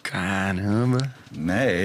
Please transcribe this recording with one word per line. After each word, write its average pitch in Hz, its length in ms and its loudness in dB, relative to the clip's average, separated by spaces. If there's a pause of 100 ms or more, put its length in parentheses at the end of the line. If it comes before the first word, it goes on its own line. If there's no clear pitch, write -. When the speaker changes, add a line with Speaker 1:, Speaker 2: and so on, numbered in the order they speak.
(280)
Speaker 1:
Caramba. 104 880 0 (220)
Speaker 2:
Né? 95 360 0 (140)